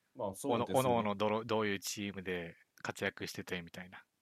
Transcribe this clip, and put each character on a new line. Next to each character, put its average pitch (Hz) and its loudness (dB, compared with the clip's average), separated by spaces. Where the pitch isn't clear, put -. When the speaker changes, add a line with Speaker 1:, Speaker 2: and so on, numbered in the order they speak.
Speaker 1:
ま 117 -2
あ、 95 -2
そ 135 0
う 117 4
で 120 2
す 92 -2
ね。 135 6
Speaker 2:
お 131 6
の-、 127 4
お - 6
の - 6
お 117 4
の 104 2
ど 104 4
の、 110 2
ど 110 2
う 110 2
い 101 2
う 98 0
チ 101 -4
ー 98 -6
ム 98 -8
で 87 -4
活 - -4
躍 98 -2
し - -6
て 101 -8
て 92 -4
み 85 -14
た 90 -12
い 92 -16
な。 92 -18